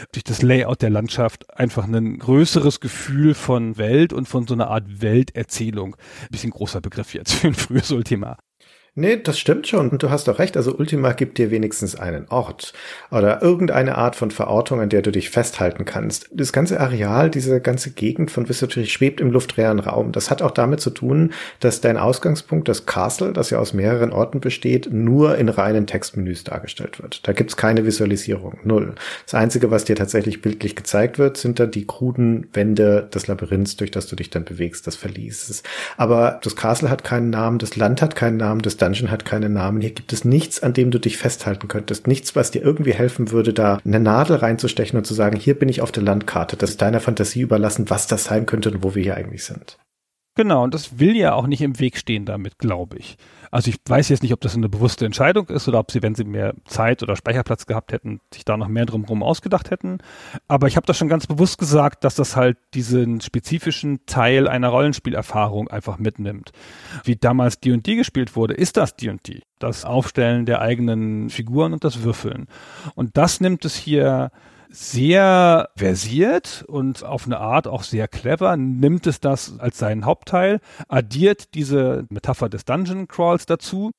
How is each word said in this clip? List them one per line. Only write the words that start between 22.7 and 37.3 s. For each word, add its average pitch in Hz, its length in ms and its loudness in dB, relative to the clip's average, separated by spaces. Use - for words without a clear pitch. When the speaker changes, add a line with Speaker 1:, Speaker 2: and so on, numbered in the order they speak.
Speaker 2:
Castle, 113 460 -2
das - 180 0
ja 113 80 2
aus 107 120 -2
mehreren 117 400 0
Orten 117 280 0
besteht, 127 520 -2
nur 131 460 4
in 113 120 2
reinen 104 360 2
Textmenüs 92 580 -6
dargestellt - 560 -10
wird. - 280 -16
Da 101 60 2
gibt's - 220 -2
keine 113 300 2
Visualisierung. 101 800 -2
Null. 107 320 0
Das - 100 -4
Einzige, 117 340 4
was 110 160 2
dir 107 100 2
tatsächlich 104 460 -2
bildlich 104 340 -4
gezeigt 117 440 0
wird, 139 180 2
sind 120 220 -2
dann 117 100 2
die 104 160 -6
kruden 120 640 0
Wände 104 640 4
des - 140 -6
Labyrinths, 98 480 -2
durch 101 160 -6
das 98 160 -6
du - 80 -12
dich - 160 -8
dann 85 120 -4
bewegst, 85 440 -8
das 82 80 -6
Verlieses. 104 640 -10
Aber 117 440 4
das 104 140 -4
Castle 117 340 0
hat 131 140 -2
keinen 120 260 0
Namen, 113 300 0